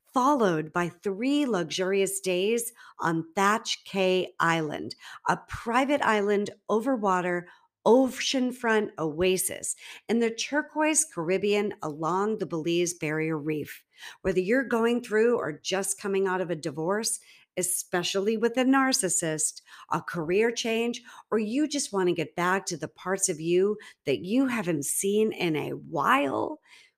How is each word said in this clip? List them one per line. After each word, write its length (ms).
followed 600
by 160
three 580
luxurious 720
days 540
on 260
Thatch 480
Cay 560
Island, 560
a 100
private 540
island 480
over 280
water, 500
oceanfront 1120
oasis 800
in 100
the 120
turquoise 760
Caribbean 680
along 560
the 80
Belize 480
Barrier 440
Reef. 460
Whether 180
you're 240
going 380
through 360
or 240
just 380
coming 260
out 140
of 100
a 60
divorce, 640
especially 800
with 180
a 80
narcissist, 960
a 100
career 500
change, 520
or 80
you 300
just 240
want 160
to 60
get 200
back 300
to 140
the 100
parts 400
of 120
you 360
that 140
you 260
haven't 400
seen 460
in 220
a 160
while, 880